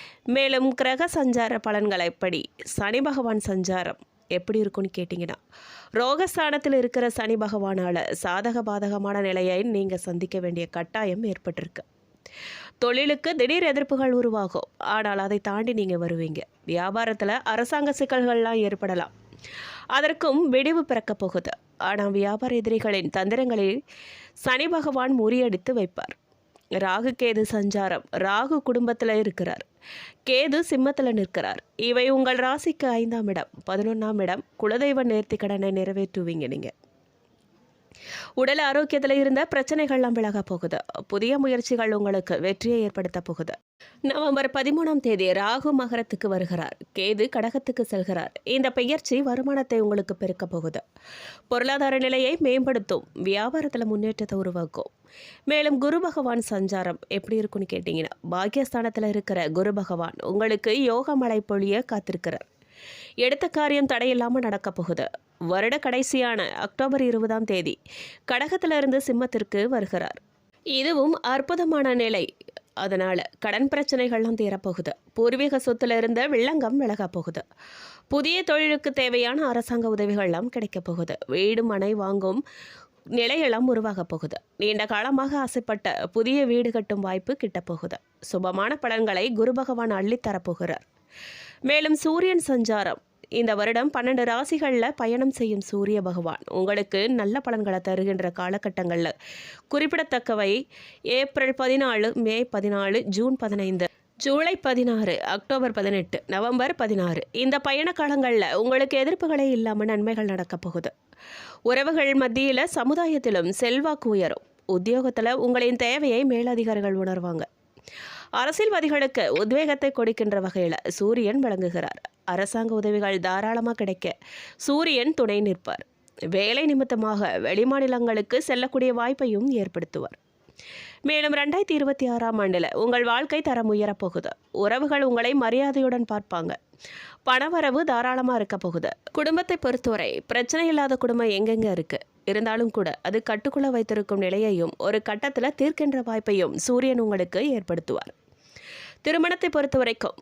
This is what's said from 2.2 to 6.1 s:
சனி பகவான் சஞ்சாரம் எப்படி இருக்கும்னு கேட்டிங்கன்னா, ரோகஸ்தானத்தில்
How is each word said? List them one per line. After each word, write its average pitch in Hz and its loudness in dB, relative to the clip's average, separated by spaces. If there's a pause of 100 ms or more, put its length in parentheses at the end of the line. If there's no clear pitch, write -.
சனி 214 -2
பகவான் 247 0
சஞ்சாரம் 185 -2 (300)
எப்படி 180 -2
இருக்கும்னு 196 -2
கேட்டிங்கன்னா, 175 -6 (580)
ரோகஸ்தானத்தில் 294 2